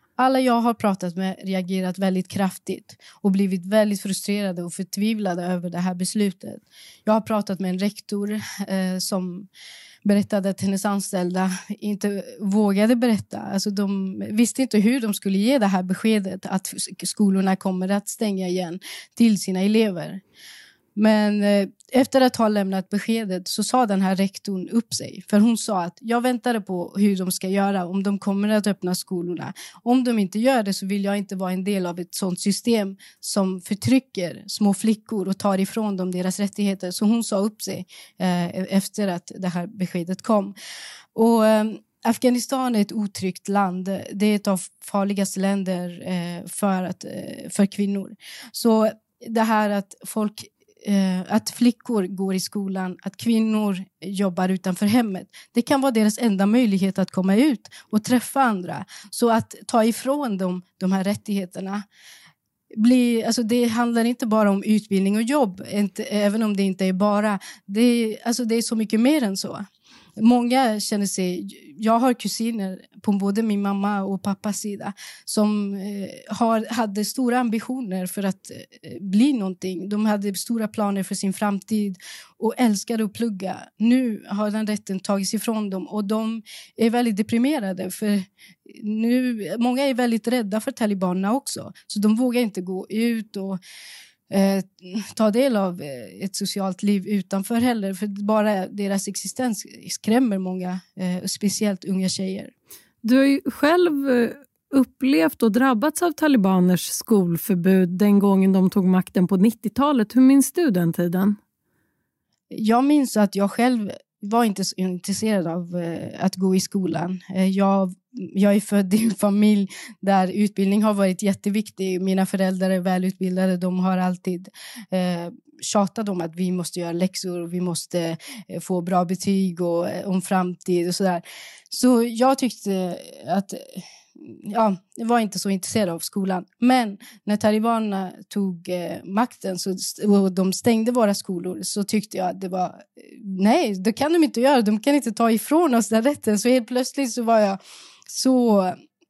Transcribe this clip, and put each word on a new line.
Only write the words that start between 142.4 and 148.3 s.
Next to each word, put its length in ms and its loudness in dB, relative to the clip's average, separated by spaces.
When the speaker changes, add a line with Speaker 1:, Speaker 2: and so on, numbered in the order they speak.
Speaker 1:
det 80 -6
var, 260 -4
nej, 500 2
det 180 -2
kan 200 0
de 120 6
inte 160 0
göra. 220 6
De 180 2
kan 140 2
inte 180 0
ta 180 2
ifrån 440 2
oss 140 2
den 140 2
rätten. 360 0
Så 100 0
helt 200 4
plötsligt 440 -2
så 100 -4
var 160 4
jag 200 2
så, 520 4